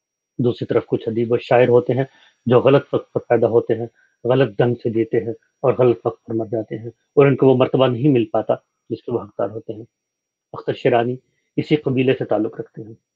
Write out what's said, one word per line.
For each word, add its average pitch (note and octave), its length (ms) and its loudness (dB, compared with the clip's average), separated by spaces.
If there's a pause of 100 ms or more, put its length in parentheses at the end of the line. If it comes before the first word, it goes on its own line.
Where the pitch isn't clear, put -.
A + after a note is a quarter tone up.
(400)
दूसरी A#2 260 -2
तरफ A#2 180 0
कुछ - 240 -6
अदीब A2+ 260 -2
व A#2 40 2
शायर B2 300 2
होते A#2+ 240 2
हैं C3 160 -2 (400)
जो B2 120 6
गलत C#3 340 4
वक्त - 200 -4
पर B2 60 -4
पैदा A#2 260 0
होते A2+ 280 2
हैं, A#2 160 -8 (360)
गलत B2 340 2
ढंग A#2+ 160 2
से A#2 140 -6
जीते A2+ 260 -2
हैं A2+ 180 -4 (300)
और A#2 120 2
गलत B2 300 2
वक्त A2+ 120 -6 (100)
पर A#2 60 -6
मर A2 120 -4
जाते A2+ 300 -8
हैं A2+ 160 -14 (240)
और C#3+ 100 6
उनको C3+ 200 2
वो C3 80 6
मर्तबा C3 320 2
नहीं B2 220 0
मिल A#2+ 240 2
पाता A2 320 -2 (260)
जिसके A#2+ 220 -10
वो A2+ 60 -2
हकदार G#2+ 320 -8
होते A2+ 220 -14
हैं। A2 140 -16 (680)
अख्तर - 200 -8
शिरानी B2 440 0 (400)
इसी D3+ 180 0
कबीले C3 380 0
से B2 100 -6
ताल्लुक़ A2 340 -4
रखते A2+ 240 -14
हैं, A2+ 140 -18 (200)